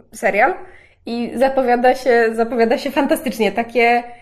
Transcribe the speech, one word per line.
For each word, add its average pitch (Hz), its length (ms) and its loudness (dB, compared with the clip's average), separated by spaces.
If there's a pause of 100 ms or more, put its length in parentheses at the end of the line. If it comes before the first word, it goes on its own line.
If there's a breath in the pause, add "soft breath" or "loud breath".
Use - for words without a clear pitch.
(120)
serial. 226 420 0 (540 loud breath)
I 233 280 -6
zapowiada 254 600 2
się, 233 380 2
zapowiada 233 440 0
się 277 140 -6
fantastycznie. 269 600 0
Takie, 233 520 0 (180 loud breath)